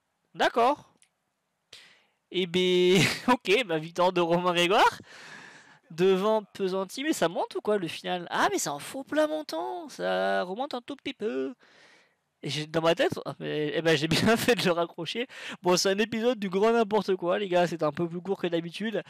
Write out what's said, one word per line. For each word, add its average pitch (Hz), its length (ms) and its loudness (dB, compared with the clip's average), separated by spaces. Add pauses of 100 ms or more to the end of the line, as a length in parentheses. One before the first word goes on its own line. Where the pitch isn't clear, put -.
(340)
D'accord. 254 580 2 (1400)
Eh 185 160 -2
ben, 180 560 4 (120)
<laughs> - 120 -6
ok, 247 400 2
bah, 165 100 0
victoire 170 340 0
de 180 100 2
Romain 175 320 2
Grégoire. 190 460 4 (920)
Devant 190 500 4
Pesanti, 196 600 -4
mais 311 100 0
ça 165 160 2
monte 285 240 -4
ou 370 80 -6
quoi 214 160 2
le 175 100 -2
final ? 180 440 -6
Ah, 254 200 0
mais 381 60 -2
c'est 170 120 -2
un 143 100 -6
faux 269 240 -12
plat 302 240 0
montant, 320 600 -6
ça 190 520 -2
remonte 202 320 -6
un 247 80 -6
tout 285 140 -12
petit 269 180 -10
peu. 262 400 -6 (880)
Et 156 80 -8
j'ai, 151 180 -6
dans 160 140 -2
ma 165 140 4
tête, - 300 0
ah, 139 140 -8
mais, 151 360 -4
eh 165 60 -2
ben, 160 160 4
j'ai 147 100 -2
bien 190 300 2
<laughs> - 0 -
fait 240 180 2
de 180 80 -4
le 180 80 2
raccrocher. 170 560 -4 (340)
Bon, 180 140 2
c'est 190 140 2
un 196 80 0
épisode 226 420 0
du 196 100 -4
grand 196 220 2
n'importe 208 460 2
quoi, 180 200 0
les 208 120 -4
gars, 175 180 4
c'est 160 160 -4
un 151 80 2
peu 175 160 -2
plus 170 140 -8
court 185 180 -4
que 185 80 -4
d'habitude. 170 640 -4